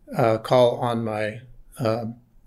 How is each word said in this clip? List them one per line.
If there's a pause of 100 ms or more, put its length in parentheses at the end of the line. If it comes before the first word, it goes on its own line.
(160)
uh,
call
on
my, (360)
uh, (420)